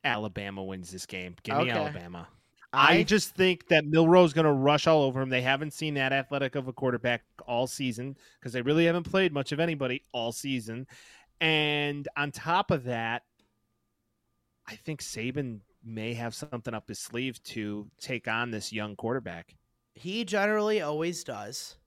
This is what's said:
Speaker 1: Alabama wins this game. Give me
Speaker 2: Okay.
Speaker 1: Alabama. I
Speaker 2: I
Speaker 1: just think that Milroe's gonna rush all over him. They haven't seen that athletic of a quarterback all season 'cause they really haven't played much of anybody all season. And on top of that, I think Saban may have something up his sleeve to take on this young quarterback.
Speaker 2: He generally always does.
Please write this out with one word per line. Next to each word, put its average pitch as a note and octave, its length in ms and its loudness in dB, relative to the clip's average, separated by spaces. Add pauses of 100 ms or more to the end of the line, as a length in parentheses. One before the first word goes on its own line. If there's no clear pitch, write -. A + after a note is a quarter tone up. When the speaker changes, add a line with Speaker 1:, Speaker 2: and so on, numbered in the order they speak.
Speaker 1:
Alabama G2+ 600 -4
wins F#2+ 280 -10
this F#2 140 -12
game. F2+ 380 -10
Give G#2+ 120 -4
me D3 80 2
Speaker 2:
Okay. B2 80 0
Speaker 1:
Alabama. F2 560 -6 (460)
I C#3+ 240 8
Speaker 2:
I E3+ 60 4
Speaker 1:
just G3 300 2
think F#3 360 2
that D#3 160 6
Milroe's E3 480 8
gonna D#3 200 4
rush C#3+ 340 4
all D#3 160 6
over C3+ 180 0
him. C3 80 -2
They B2+ 120 2
haven't C#3 300 0
seen D3+ 240 -4
that C3+ 180 0
athletic C#3 420 -2
of C3 120 -4
a B2+ 60 -8
quarterback A#2+ 500 0 (240)
all B2 180 0
season B2+ 520 -6 (240)
'cause B2 120 -10
they B2 80 -2
really D3+ 240 4
haven't E3+ 180 2
played F#3+ 300 2
much C#3 200 -4
of C#3+ 60 -4
anybody C#3 520 -2
all A#2+ 220 -4
season. B2+ 520 -6 (540)
And D3 680 0 (100)
on C#3+ 140 -2
top F3+ 380 -2
of D3+ 140 0
that, A#2 420 -4 (1400)
I - 80 -16
think - 260 -10
Saban B2 600 -6 (220)
may A2+ 320 -8
have A#2 200 -8
something B2 380 -8
up G#2+ 160 -10
his G#2+ 100 -10
sleeve B2 440 -8
to G#2 460 -8 (100)
take - 280 -8
on A#2 240 -2
this G#2+ 220 -8
young G#2+ 240 -6
quarterback. A2 580 -8 (400)
Speaker 2:
He G#3 300 -8
generally G#3 560 0
always D#3 420 -4
does. G#2+ 640 -12